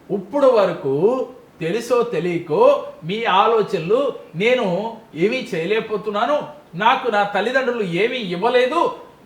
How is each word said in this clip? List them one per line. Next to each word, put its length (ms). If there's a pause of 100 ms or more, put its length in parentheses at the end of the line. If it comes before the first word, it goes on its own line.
(100)
ఇప్పుడు 360
వరకు 800 (340)
తెలుసో 420
తెలియకో 840 (180)
మీ 200
ఆలోచనలు, 880 (220)
"నేను 600 (180)
ఏమీ 400
చేయలేకపోతున్నాను, 880 (320)
నాకు 360
నా 120
తల్లిదండ్రులు 600
ఏమీ 340
ఇవ్వలేదు, 720 (360)